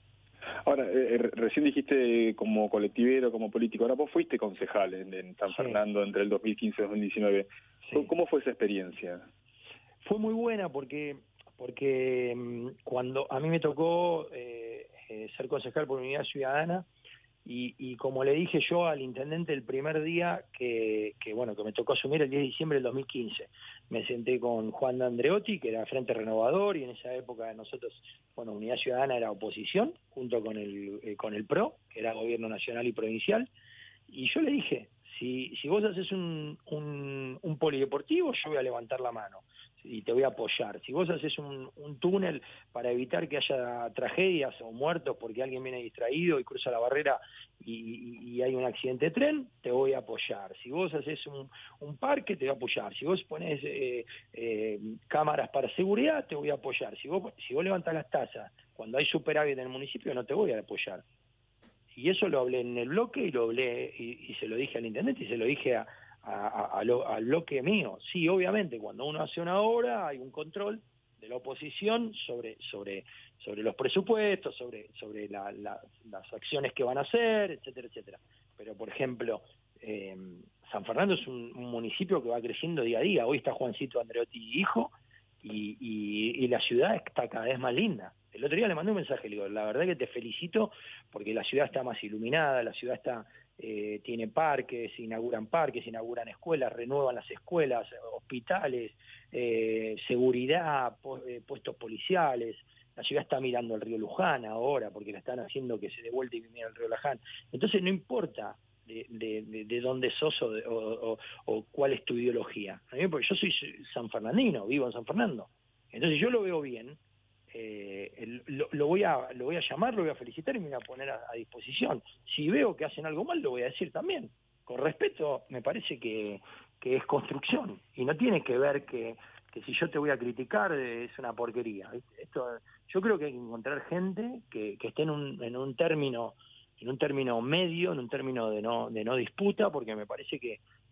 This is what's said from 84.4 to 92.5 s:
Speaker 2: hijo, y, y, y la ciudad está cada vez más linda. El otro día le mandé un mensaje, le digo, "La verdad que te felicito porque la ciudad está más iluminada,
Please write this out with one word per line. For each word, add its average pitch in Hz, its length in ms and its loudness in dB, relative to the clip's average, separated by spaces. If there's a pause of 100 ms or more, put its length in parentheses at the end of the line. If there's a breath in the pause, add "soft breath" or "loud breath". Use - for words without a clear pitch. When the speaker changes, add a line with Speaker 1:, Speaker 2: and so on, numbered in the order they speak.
Speaker 2:
hijo, 233 320 0 (500 soft breath)
y, 107 380 -6
y, 110 640 -2
y - 40 4
la 120 120 2
ciudad 135 340 4
está - 340 -2
cada 113 180 -4
vez 127 120 2
más 123 160 0
linda. 135 380 0 (180)
El 123 140 -4
otro 143 120 2
día 220 120 4
le 175 60 2
mandé 175 180 0
un 208 40 2
mensaje, 131 320 -2
le 104 80 -8
digo, 101 120 -4
"La 107 160 -2
verdad 117 220 2
que 175 100 2
te 127 100 0
felicito 175 640 -2 (400 loud breath)
porque 104 240 -4
la 110 80 2
ciudad 135 240 4
está 131 160 -2
más 117 220 -4
iluminada, 123 580 2